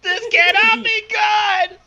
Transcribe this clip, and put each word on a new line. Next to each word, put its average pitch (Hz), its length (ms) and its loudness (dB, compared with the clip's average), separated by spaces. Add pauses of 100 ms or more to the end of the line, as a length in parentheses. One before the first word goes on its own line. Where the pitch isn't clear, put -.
This 370 300 -6
cannot 440 520 2
be 440 260 -2
good! 415 760 -2